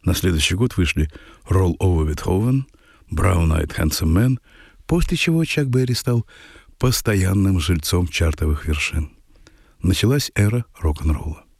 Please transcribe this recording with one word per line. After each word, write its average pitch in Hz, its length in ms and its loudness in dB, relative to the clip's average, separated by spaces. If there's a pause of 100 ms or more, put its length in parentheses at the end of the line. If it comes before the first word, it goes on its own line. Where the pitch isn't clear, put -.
На 85 120 0
следующий 85 400 0
год 117 220 -2
вышли 78 340 0 (380)
«Roll 92 300 2
Over 82 320 0
Beethoven», 107 520 0 (500)
«Brown 82 380 2
Eyed 80 260 -2
Handsome 78 360 0
Man», 120 260 2 (480)
после 170 300 0
чего 165 280 2
Чак 147 240 -2
Берри 127 260 2
стал 120 320 -2 (520)
постоянным 98 840 2
жильцом 87 480 0
чартовых 76 580 -2
вершин. 76 460 -4 (720)
Началась 120 520 0
эра 107 300 0 (160)
рок-н-ролла. 76 640 -2 (160)